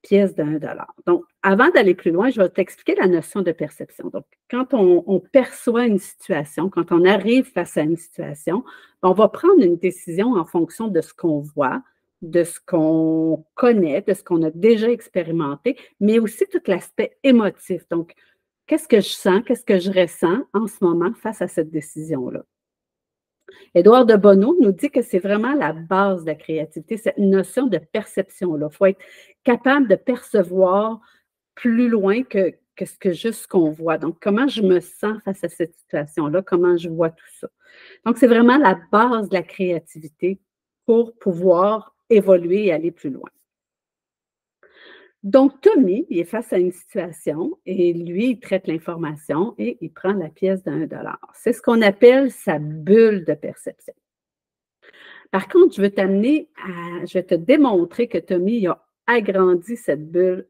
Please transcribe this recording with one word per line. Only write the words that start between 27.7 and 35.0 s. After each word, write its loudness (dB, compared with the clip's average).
perception-là. -8
Il -20
faut 0
être 0
capable 0
de 4
percevoir -2
plus 0
loin 0
que, -4
que -10
ce -20
que -2
juste -8
qu'on 2
voit. -4
Donc, -6
comment 0
je -4
me 2
sens -8